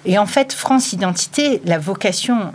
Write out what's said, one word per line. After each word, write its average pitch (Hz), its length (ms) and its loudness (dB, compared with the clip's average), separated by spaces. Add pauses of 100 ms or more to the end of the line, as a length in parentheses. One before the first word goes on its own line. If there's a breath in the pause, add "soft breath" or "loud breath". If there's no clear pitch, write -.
Et 190 140 2
en 208 80 2
fait, 269 260 0
France - 400 0
Identité, 196 720 0
la 170 140 2
vocation, 190 760 -2